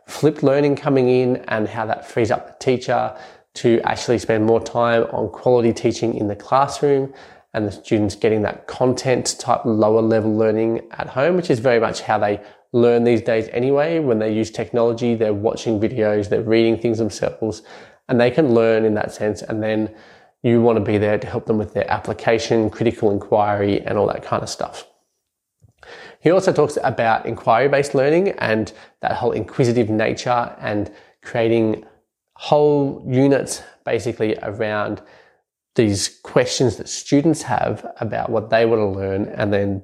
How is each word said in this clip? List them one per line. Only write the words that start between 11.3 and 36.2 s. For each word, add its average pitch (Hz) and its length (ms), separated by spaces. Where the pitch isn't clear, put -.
which 175 140
is 123 100
very 117 200
much 110 200
how 110 180
they 104 220
learn 120 300
these 117 180
days 113 300
anyway, 143 480
when 123 180
they 110 160
use 110 160
technology, 117 640
they're 110 180
watching 110 480
videos, 104 480
they're 107 140
reading 113 340
things 110 220
themselves, - 640
and 120 120
they 123 120
can 151 200
learn 113 320
in 107 100
that - 180
sense. 107 300
And 110 200
then 107 320
you 120 180
want 117 160
to 104 80
be 107 140
there 104 180
to 107 100
help - 200
them 110 100
with 104 160
their - 180
application, 110 800
critical 117 440
inquiry, 104 680
and 107 160
all 104 120
that - 140
kind - 200
of - 60
stuff. - 380
He 147 100
also 185 220
talks 147 300
about 113 440
inquiry-based 135 680
learning 156 440
and 110 340
that - 120
whole 117 200
inquisitive 117 560
nature 120 680
and 107 340
creating 113 640
whole 147 720
units 135 540
basically 113 580
around 107 580
these 104 460